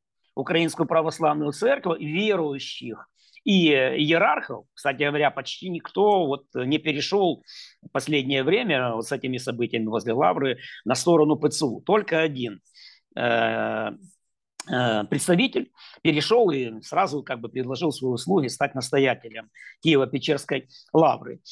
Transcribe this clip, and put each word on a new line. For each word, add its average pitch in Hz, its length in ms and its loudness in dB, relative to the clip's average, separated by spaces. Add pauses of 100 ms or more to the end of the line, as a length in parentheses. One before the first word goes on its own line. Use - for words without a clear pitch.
(360)
Украинскую 165 520 0
Православную 156 640 0
Церковь, 220 480 0
верующих 156 1080 -4 (380)
и, 180 260 6
э, 131 260 4
иерархов, 151 760 0
кстати 139 340 -4
говоря, 147 240 2
почти 156 380 -10
никто 185 580 2
вот 135 160 -4 (120)
не 135 240 0
перешёл 156 640 -2 (380)
в - 100 -20
последнее 139 520 0
время 147 520 0
вот 113 120 -4
с - 60 -6
этими 131 260 -4
событиями 117 480 -4
возле 110 260 -2
Лавры 135 440 0 (280)
на 123 100 0
сторону 151 420 4
П 147 120 0
Ц 151 160 -4
У. 110 160 -4
Только 180 400 0
один, 123 380 -4 (580)
э, 113 720 0 (800)
э, 113 380 0
представитель 175 640 0 (320)
перешёл 165 480 4
и 117 320 -4
сразу, 147 400 -2
как 123 180 -8
бы, 117 80 -10
предложил 131 420 -4
свои 131 220 -4
услуги 151 360 0
стать - 260 -4
настоятелем 123 760 -2 (360)
Киево-Печерской 139 840 0 (260)
лавры. 123 460 2 (120)